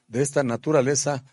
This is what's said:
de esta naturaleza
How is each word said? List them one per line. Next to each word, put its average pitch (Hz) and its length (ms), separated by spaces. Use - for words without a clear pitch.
de 123 140
esta 143 200
naturaleza 139 880